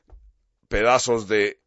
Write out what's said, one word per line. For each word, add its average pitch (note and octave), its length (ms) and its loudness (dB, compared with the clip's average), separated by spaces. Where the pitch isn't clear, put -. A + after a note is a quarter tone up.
pedazos A#2 580 0
de G#2 400 0